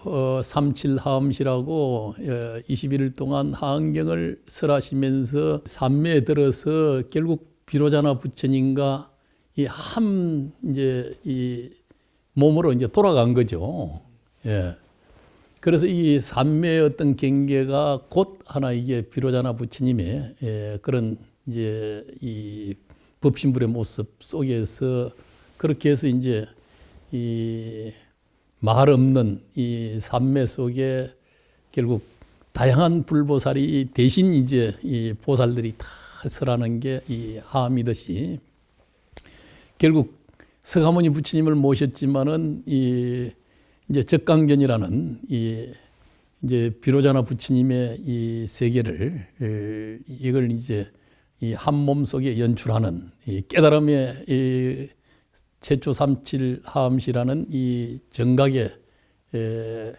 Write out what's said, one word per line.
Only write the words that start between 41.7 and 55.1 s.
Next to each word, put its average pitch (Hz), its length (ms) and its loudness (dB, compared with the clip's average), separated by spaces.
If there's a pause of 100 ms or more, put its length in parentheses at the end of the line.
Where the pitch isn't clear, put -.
이 123 640 -2 (580)
이제 139 140 2
적강전이라는 139 1300 2
이 117 440 -4 (680)
이제 120 380 0
비로자나 135 420 4
부처님의 127 760 0
이 117 480 -4
세계를, 117 800 -2 (140)
에, 107 580 -6 (100)
이걸 127 440 0
이제 113 380 -4 (500)
이 117 120 -2
한 147 220 -2
몸 143 300 2
속에 131 360 -2
연출하는 110 680 0 (160)
이 101 220 -4
깨달음의 147 800 4
이 131 600 -2 (720)